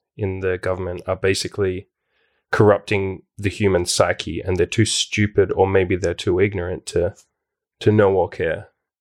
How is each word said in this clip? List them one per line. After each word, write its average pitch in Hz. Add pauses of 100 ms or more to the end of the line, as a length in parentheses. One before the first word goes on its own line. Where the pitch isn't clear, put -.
(160)
in 95
the 92
government 92
are 92
basically 95 (640)
corrupting 101 (160)
the 101
human 92
psyche, 87
and 92
they're 90
too 107
stupid, 104
or 95
maybe 95
they're 87
too 90
ignorant 92
to, 87 (680)
to 110
know 104
or 90
care. 85 (320)